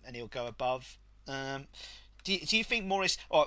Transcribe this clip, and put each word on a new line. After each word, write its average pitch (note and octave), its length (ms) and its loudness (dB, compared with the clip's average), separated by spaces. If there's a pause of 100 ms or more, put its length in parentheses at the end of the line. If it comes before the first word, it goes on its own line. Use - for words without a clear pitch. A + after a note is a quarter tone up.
and B2+ 120 -12
he'll A#2+ 120 -8
go A#2+ 200 -6
above? B2+ 500 -2 (300)
Um, C3+ 400 -4 (560)
do, F#3+ 140 2
do D#3+ 180 2
you A3 80 4
think A3+ 220 0
Morris, F#3+ 320 2 (120)
or D3+ 160 8